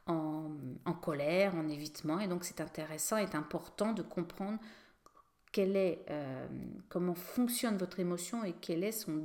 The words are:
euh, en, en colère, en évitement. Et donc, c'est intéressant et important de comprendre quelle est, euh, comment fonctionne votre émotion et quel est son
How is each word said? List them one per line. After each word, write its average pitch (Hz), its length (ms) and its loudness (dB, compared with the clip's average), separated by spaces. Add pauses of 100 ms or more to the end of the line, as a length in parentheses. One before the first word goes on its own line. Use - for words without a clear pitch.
euh, 175 40 2
en, 156 380 0 (340)
en 175 80 0
colère, 170 600 4
en 160 140 2
évitement. 151 500 -2
Et 208 80 0
donc, 180 160 0
c'est - 180 -6
intéressant 156 580 -2
et 196 180 2
important 170 560 0
de 196 100 0
comprendre 190 560 -2 (920)
quelle 196 240 4
est, 185 340 4
euh, 135 380 -4 (400)
comment 175 260 2
fonctionne 240 640 2
votre 185 240 -2
émotion 175 420 0
et 180 180 -2
quel 170 220 0
est 208 80 2
son 156 340 -2